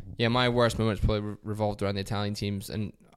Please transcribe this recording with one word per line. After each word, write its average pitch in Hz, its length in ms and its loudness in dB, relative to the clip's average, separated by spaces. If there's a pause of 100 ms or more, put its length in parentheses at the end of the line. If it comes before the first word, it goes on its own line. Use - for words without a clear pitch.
(180)
yeah, 117 120 4
my 123 200 4
worst 120 300 4
moments 110 240 2
probably 107 180 2
re-, 104 220 -8
revolved 104 400 -2
around 98 120 0
the 98 60 -2
Italian 101 320 -2
teams, 101 380 -4
and - 220 -4 (240)